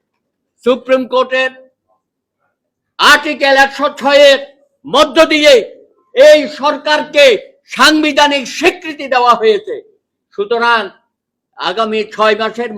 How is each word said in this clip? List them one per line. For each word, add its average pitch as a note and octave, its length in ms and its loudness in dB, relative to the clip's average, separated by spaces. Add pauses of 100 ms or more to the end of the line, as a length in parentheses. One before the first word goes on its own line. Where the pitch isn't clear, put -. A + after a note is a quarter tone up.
(640)
সুপ্রিম B3+ 400 -2 (100)
কোর্টের B3+ 380 -2 (1500)
আর্টিকেল C#4 560 2 (100)
একশো C#4 220 -6 (120)
ছয়ের C#4 400 4 (460)
মধ্য C#4+ 320 0 (160)
দিয়ে D4+ 200 4 (600)
এই D4+ 240 6 (200)
সরকারকে D4 680 0 (500)
সাংবিধানিক D4 680 0 (140)
স্বীকৃতি D#4+ 560 -6
দেওয়া B3 280 0
হয়েছে। G3+ 340 -2 (580)
সুতরাং A#3 480 -2 (760)
আগামী G#3+ 420 -6 (140)
ছয় G#3+ 280 0
মাসের A3+ 360 -8